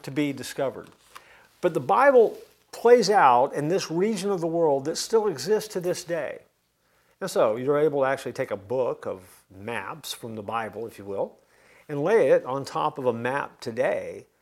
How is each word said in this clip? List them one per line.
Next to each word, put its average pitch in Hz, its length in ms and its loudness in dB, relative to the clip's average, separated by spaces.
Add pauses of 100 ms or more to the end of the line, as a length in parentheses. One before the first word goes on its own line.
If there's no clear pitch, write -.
to - 80 -12
be 143 220 -2
discovered. 123 560 -8 (720)
But 180 140 0
the 165 60 0
Bible 226 580 4 (340)
plays 233 380 6
out 143 420 6
in 151 160 -2
this 170 220 -2
region 190 400 -2
of 190 100 -2
the 165 60 -2
world 160 400 2
that 165 100 -4
still 220 300 0
exists 190 480 -2
to 190 60 -4
this 175 220 -4
day. 160 360 -8 (840)
And 190 100 -8
so 123 260 2
you're 139 220 0
able 147 220 2
to 135 60 2
actually 131 260 -4
take 131 180 -6
a 107 60 -4
book 123 500 -4
of 95 140 -8 (340)
maps 107 600 -10
from 113 200 -14
the 107 80 -10
Bible, 110 440 -6
if 104 120 -16
you 101 60 -18
will, 101 320 -6 (520)
and 143 140 -4
lay 175 280 4
it 170 140 4
on 135 200 -4
top 151 340 -2
of 131 80 -2
a 120 60 2
map 123 480 -4
today 110 680 -4 (140)